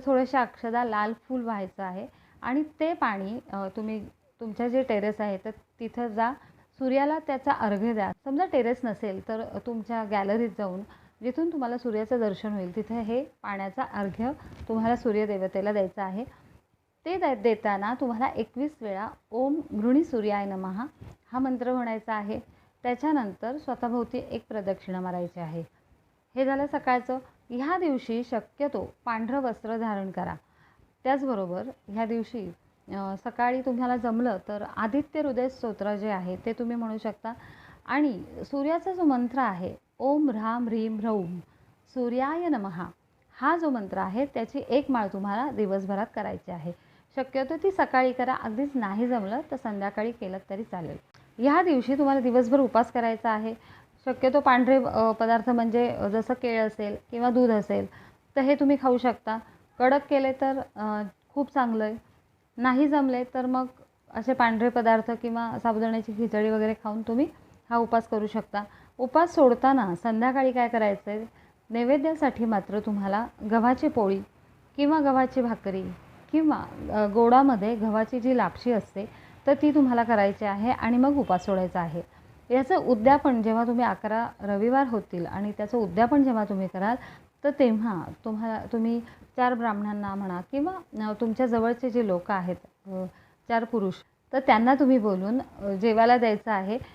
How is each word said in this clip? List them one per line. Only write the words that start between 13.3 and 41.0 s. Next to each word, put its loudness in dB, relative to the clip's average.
अर्घ्य -4
तुम्हाला 0
सूर्यदेवतेला -2
द्यायचा -2
आहे. -8
ते -4
दे-, 0
देताना 0
तुम्हाला -2
एकवीस -6
वेळा -6
"ओम 0
गृणी 0
सूर्याय -2
नमः" -6
हा -4
मंत्र -2
म्हणायचा -4
आहे. -6
त्याच्यानंतर -2
स्वतःभोवती -4
एक -10
प्रदक्षिणा -6
मारायची -6
आहे. -8
हे 0
झालं 0
सकाळचं. -2
ह्या -4
दिवशी -2
शक्यतो -6
पांढरं -4
वस्त्र -6
धारण -4
करा. -6
त्याचबरोबर -2
ह्या -4
दिवशी, -6
अ, -8
सकाळी -2
तुम्हाला -2
जमलं 0
तर -8
आदित्य -2
हृदय -2
स्तोत्र -6
जे -4
आहे -4
ते -6
तुम्ही -4
म्हणू -6
शकता -8
आणि 0
सूर्याचा -2
जो -2
मंत्र 2
आहे -2
"ओम 2
ह्राम -2
ह्रीम -2
ह्रौम -2